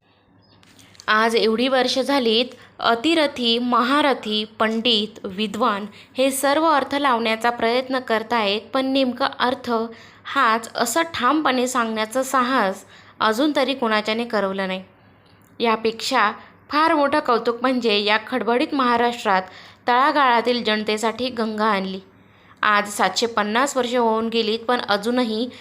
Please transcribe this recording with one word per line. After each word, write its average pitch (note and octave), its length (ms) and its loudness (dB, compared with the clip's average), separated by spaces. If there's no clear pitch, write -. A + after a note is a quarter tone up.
आज A3 280 4
एवढी A3 320 2
वर्ष B3+ 300 0
झालीत, B3 460 2
अतिरथी, B3 800 0
महारथी, A#3+ 840 0
पंडित, A3 800 0
विद्वान G#3 640 -2
हे C4+ 120 4
सर्व C#4+ 340 2
अर्थ C#4 300 2
लावण्याचा A#3 560 0
प्रयत्न B3 480 0
करतायत, A3 640 0
पण C4 120 0
नेमका C4+ 420 0
अर्थ B3 340 -2
हाच, A3+ 500 0
असं B3 280 0
ठामपणे C4+ 640 0
सांगण्याचं A3 560 -2
साहस B3 640 0
अजून A#3 360 2
तरी C4+ 180 0
कुणाच्याने A3 500 -2
करवलं G3 420 -2
नाही. F#3 160 -6
यापेक्षा A3 720 0
फार D#4+ 240 2
मोठं D4 260 2
कौतुक A#3 400 0
म्हणजे A#3 380 0
या G#3 200 2
खडबडीत B3+ 460 -2
महाराष्ट्रात A#3+ 680 0
तळागाळातील B3 760 2
जनतेसाठी G#3+ 640 -2
गंगा A3 360 -4
आणली. F#3+ 360 -2
आज G#3 280 2
सातशे G3 360 0
पन्नास A3+ 500 0
वर्ष A#3+ 180 -2
होऊन A3+ 340 2
गेलीत, A3+ 300 -2
पण B3 220 -2
अजूनही A3 680 -2